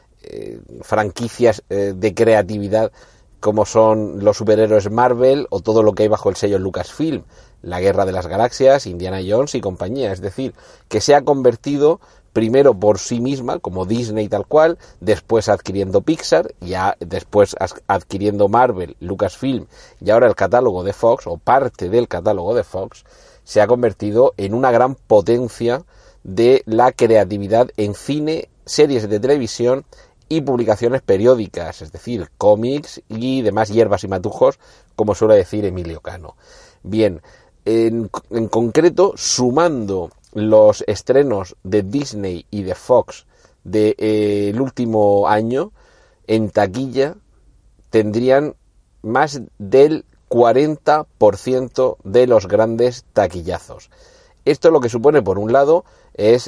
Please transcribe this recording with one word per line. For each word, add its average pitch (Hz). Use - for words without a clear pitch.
eh, 55
franquicias, 110
eh, 101
de 92
creatividad 107
como 107
son 107
los 104
superhéroes 107
Marvel 123
o 98
todo 110
lo 104
que 95
hay 107
bajo 104
el 92
sello 101
Lucasfilm, 95
la 90
Guerra 95
de 92
las 92
Galaxias, 123
Indiana 92
Jones 113
y 127
compañía. 101
Es 92
decir, 107
que 107
se 147
ha 143
convertido 139
primero 117
por 101
sí 120
misma, 131
como 92
Disney 110
tal 101
cual, 156
después 104
adquiriendo 98
Pixar, -
ya 90
después 90
as-, -
adquiriendo 101
Marvel, 101
Lucasfilm 98
y 95
ahora 117
el 107
catálogo 101
de 98
Fox 117
o 85
parte 123
del 113
catálogo 95
de 110
Fox, -
se -
ha 104
convertido 120
en 98
una 131
gran 127
potencia 117
de 117
la 113
creatividad 107
en 104
cine, 151
series 139
de 104
televisión 127
y 160
publicaciones 120
periódicas, 101
es 78
decir, 107
cómics 117
y 127
demás 104
hierbas 104
y 104
matujos, 98
como 104
suele 107
decir 101
Emilio 87
Cano. 82
Bien, 98
en, 113
en 113
concreto, 156
sumando 123
los 107
estrenos 107
de 98
Disney 101
y 101
de 92
Fox -
de, 107
eh, 104
el 107
último 110
año, 113
en 110
taquilla 127
tendrían 120
más 139
del 135
cuarenta 147
por 101
ciento 127
de 117
los 110
grandes 113
taquillazos. 87
Esto 147
lo 156
que 120
supone, 123
por 95
un 110
lado, 143
es 117